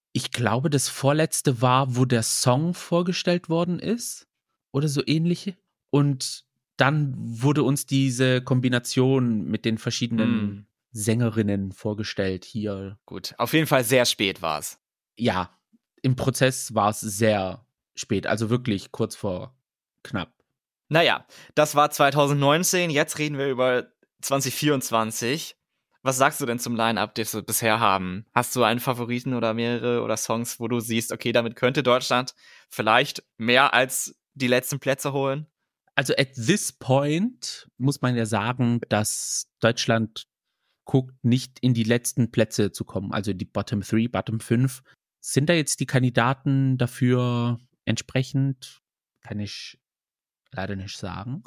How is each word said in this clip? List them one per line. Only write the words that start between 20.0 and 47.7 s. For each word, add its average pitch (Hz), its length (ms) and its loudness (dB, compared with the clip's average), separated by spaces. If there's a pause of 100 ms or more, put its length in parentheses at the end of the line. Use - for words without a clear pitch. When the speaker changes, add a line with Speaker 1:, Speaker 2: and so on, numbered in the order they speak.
Speaker 1:
knapp. - 280 -8 (560)
Speaker 2:
Naja, 147 380 2 (300)
das 151 180 2
war 147 160 4
zweitausendneunzehn, 147 1000 2
jetzt 147 260 0
reden 151 220 -4
wir 139 100 0
über 127 380 0 (340)
zwanzig 135 320 -2
vierundzwanzig. 127 1040 -2 (480)
Was 131 140 0
sagst 143 220 2
du 143 60 -4
denn 117 140 -2
zum 120 160 -6
Line-Up, 110 400 0
das 110 180 -6
wir 107 80 -6
bisher 110 380 0
haben? 95 540 0
Hast 120 220 0
du 123 60 2
einen 117 180 4
Favoriten 123 540 -4
oder 113 220 -2
mehrere 120 480 -2
oder 110 120 -2
Songs, 117 440 -6
wo 117 80 -6
du 120 120 0
siehst, 117 320 -2
okay, - 200 -4
damit 117 240 0
könnte 131 260 0
Deutschland 127 540 0 (340)
vielleicht 117 540 2 (140)
mehr 123 360 4
als - 420 0 (200)
die 131 120 -2
letzten 127 320 2
Plätze 135 320 -2
holen? 139 360 -2 (480)
Speaker 1:
Also 139 200 0
at - 200 0
this 127 360 0
point 147 960 -2 (100)
muss 135 240 -2
man 123 140 0
ja 113 120 -2
sagen, 120 600 0
dass - 600 -2 (100)
Deutschland 113 680 0 (560)
guckt, 131 400 0
nicht 127 380 0
in 127 120 2
die 113 100 0
letzten 117 460 0
Plätze 107 420 0
zu - 140 -10
kommen, 95 260 -6
also 101 220 -4
die 92 120 -6
Bottom 101 360 -4
Three, 113 260 0
Bottom 110 320 -4
Five 127 440 0 (440)
Sind 151 220 0
da 175 40 6
jetzt 156 260 0
die 135 80 -2
Kandidaten 131 880 2
dafür 123 840 0 (260)